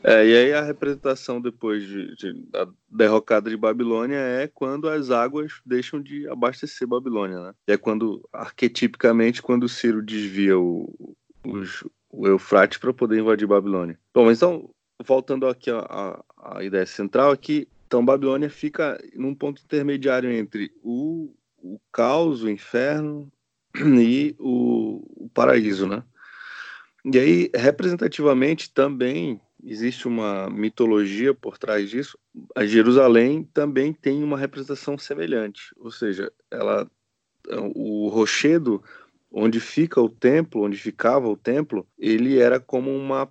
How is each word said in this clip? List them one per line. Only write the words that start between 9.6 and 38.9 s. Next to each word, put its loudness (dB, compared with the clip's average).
Ciro -2
desvia 0
o, -4
os, -10
o -4
Eufrates 4
pra -4
poder 0
invadir 0
Babilônia. 0
Bom, 6
mas 6
então, 0
voltando 0
aqui -4
à, -4
à, -12
à -8
ideia -2
central, 2
é 0
que, -4
então, 2
Babilônia 2
fica -6
num -6
ponto -8
intermediário -2
entre -6
o, -6
o -16
caos, 0
o -2
inferno -4
<clears throat> -20
e 4
o, -2
o -18
paraíso, 4
né? -6
E 4
aí, 4
representativamente, 0
também -2
existe -6
uma -4
mitologia 0
por -12
trás -4
disso, -8
a -2
Jerusalém 6
também 0
tem -4
uma -4
representação -8
semelhante. -6
Ou -16
seja, -6
ela, -4
o -4
rochedo 2